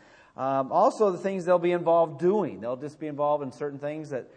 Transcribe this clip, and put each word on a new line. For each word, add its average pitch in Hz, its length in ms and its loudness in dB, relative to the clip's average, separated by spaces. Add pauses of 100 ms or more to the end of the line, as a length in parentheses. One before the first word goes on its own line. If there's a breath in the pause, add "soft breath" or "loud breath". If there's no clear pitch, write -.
(360 loud breath)
Um, 135 340 -2
also, 208 400 4
the 175 80 -2
things 190 260 -4
they'll 180 140 4
be 175 140 0
involved 165 480 2
doing. 170 400 0
They'll 120 160 -6
just 143 240 -12
be 156 60 -8
involved 147 360 -2
in 131 80 -8
certain 139 280 -8
things 147 320 -8
that 127 260 -8